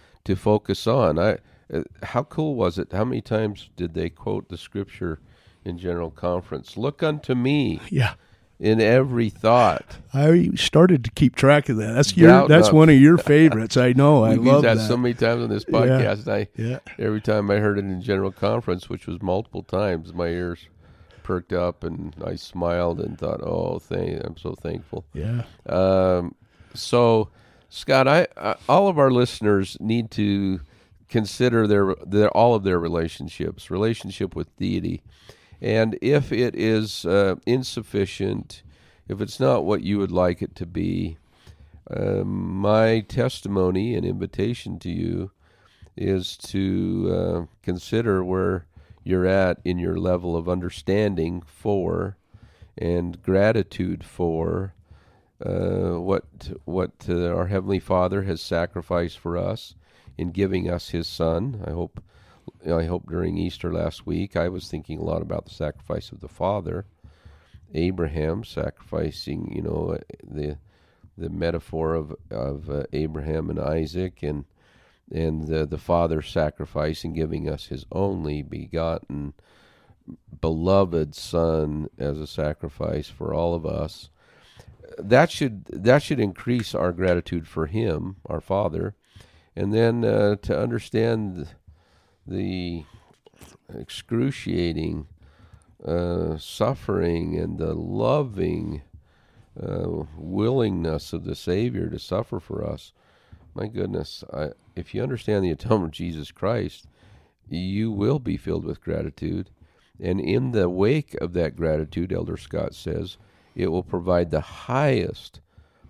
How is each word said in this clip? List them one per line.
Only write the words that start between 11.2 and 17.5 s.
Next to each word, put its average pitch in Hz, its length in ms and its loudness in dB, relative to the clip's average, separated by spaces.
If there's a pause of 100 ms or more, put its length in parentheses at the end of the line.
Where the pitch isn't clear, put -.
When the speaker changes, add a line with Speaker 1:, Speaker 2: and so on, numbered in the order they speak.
Speaker 2:
track 143 340 6
of 123 100 0
that. 107 140 -2
That's 139 240 4
your, 165 120 12
Speaker 1:
Doubt - 200 10
Speaker 2:
that's 170 200 10
Speaker 1:
not. 185 60 8
Speaker 2:
one 156 140 12
of 147 120 12
your 160 180 10
favorites. 147 580 6
I 123 160 6
know. 139 320 8
I 110 60 6
Speaker 1:
We've 113 80 6
used 120 100 4
Speaker 2:
love 139 140 10
Speaker 1:
that 113 160 6
Speaker 2:
that. 110 100 -2
Speaker 1:
so 120 80 2
many 120 180 0
times 120 280 2
on 117 80 -2
this 104 180 -2
Speaker 2:
Yeah. 110 120 -2
Speaker 1:
podcast, 117 460 2
and 107 60 -2
I, 104 240 -2
Speaker 2:
Yeah. 117 220 -4 (200)
Speaker 1:
every 107 220 -2
time 104 300 0